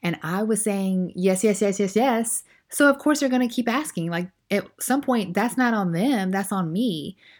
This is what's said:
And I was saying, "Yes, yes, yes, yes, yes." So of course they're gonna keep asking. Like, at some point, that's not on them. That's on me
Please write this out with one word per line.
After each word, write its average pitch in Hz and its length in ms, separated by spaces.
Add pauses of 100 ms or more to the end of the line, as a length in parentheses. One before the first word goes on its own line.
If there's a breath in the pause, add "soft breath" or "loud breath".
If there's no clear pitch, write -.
And 170 200
I 180 220
was 220 180
saying, 190 540
"Yes, 185 280
yes, 208 180
yes, 202 180
yes, 196 160
yes." 233 480 (260 soft breath)
So 285 200
of 277 80
course 294 220
they're 277 100
gonna 247 180
keep 233 220
asking. 185 400
Like, 175 200 (220)
at 190 160 (120)
some 269 220
point, 233 340
that's 233 220
not 247 160
on 190 200
them. 190 380
That's 190 200
on 180 220
me 185 420 (240 soft breath)